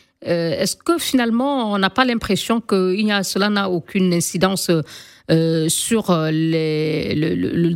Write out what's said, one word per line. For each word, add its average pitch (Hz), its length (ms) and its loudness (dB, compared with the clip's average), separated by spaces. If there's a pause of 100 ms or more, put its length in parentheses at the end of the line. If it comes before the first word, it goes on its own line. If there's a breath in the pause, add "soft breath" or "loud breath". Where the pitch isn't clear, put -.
(280 soft breath)
Euh, 170 320 0
est-ce 196 160 -2
que 339 220 -2
finalement, 240 760 0
on 202 60 0
n'a 190 140 2
pas 262 120 0
l'impression 233 560 0
que 185 360 0
il 214 100 0
y 214 60 2
a, 202 100 0
cela 190 280 0
n'a 202 200 0
aucune 180 420 0
incidence, 180 600 0 (580 loud breath)
euh, 165 400 2
sur, 214 400 -2
euh, 160 220 2
les, 156 840 0
le, 160 220 0
le, 175 140 -2
le, 170 260 2